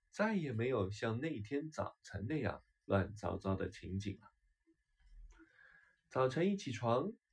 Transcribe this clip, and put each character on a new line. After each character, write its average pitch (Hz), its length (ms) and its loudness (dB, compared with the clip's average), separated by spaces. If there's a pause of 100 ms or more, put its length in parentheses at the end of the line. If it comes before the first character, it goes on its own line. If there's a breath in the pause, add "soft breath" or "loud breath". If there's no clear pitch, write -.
再 220 260 0
也 151 160 0
没 113 160 0
有 107 220 2
像 113 300 -2
那 147 220 -2
天 143 280 -2
早 - 340 -6
晨 98 240 -8
那 151 120 0
样 - 240 -2 (220)
乱 98 300 2
糟 90 220 -4
糟 95 180 0
的 90 140 -2
情 90 300 -6
景 101 200 -6
了。 - 140 -20 (1800 soft breath)
早 131 180 4
晨 160 220 4
一 202 80 2
起 170 140 -4
床， 120 420 2 (200)